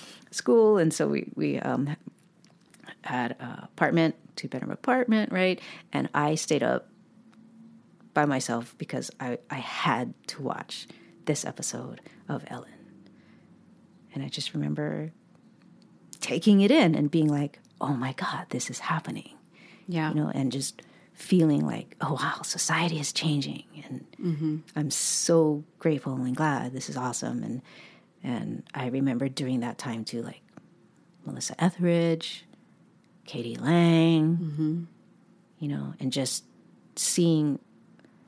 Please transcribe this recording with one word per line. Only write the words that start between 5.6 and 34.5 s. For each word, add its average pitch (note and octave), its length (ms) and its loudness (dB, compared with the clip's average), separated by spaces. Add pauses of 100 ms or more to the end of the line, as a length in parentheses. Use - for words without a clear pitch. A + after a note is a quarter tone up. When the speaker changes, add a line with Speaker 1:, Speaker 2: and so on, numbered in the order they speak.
Speaker 1:
And C3+ 220 -2
I D3 220 2
stayed D3+ 260 0
up A#2+ 260 0 (1300)
by D3+ 120 4
myself B2 520 -2
because C3 320 -8 (100)
I, B2 200 -6 (100)
I D3+ 60 -8
had B2+ 580 -2 (140)
to - 160 -10
watch - 440 -8 (380)
this D3+ 180 -2
episode - 560 -8 (300)
of - 180 -4
Ellen. - 220 -14 (1400)
And C3+ 100 -6
I - 60 -6
just - 240 -8
remember D3+ 600 -4 (1080)
taking G3 420 4
it G3+ 80 6
in A#3+ 240 6
and D3 160 2
being D#3 180 2
like, C#3+ 300 0 (240)
"Oh C#3 140 -2
my C3 180 -4
God, - 360 -8
this - 200 -6
is - 100 -10
happening." - 520 -6 (560)
Speaker 2:
Yeah. D#3+ 220 0
Speaker 1:
You D3+ 60 -2
know, D3+ 180 0
and C3+ 180 0
just C3+ 320 -6 (300)
feeling D#3 520 4
like, - 360 -6
"Oh D3 120 -2
wow, - 300 -2
society D#3+ 560 0
is D3 120 -4
changing." D3 520 -2 (260)
And C3 160 -10 (140)
Speaker 2:
Mm-hmm. D#3 380 -2 (180)
Speaker 1:
I'm D3 140 -2
so D#3 760 2 (140)
grateful C#3+ 380 0
and B2+ 200 -2
glad. C#3 380 0
This C3 160 -10
is A#2+ 80 -8
awesome. B2 460 -4
And, A2+ 180 -6 (600)
and A2+ 400 -6 (100)
I C3 140 -6
remember C3+ 420 0
during C3 300 -2
that A#2+ 180 -6
time A2+ 260 -6
too, A#2 200 -6
like, - 180 -14 (840)
Melissa - 380 -8
Etheridge, E3+ 800 0 (800)
Katie A#2 320 -8
Lang, E3 840 6
Speaker 2:
Mm-hmm. D#3 420 -2 (760)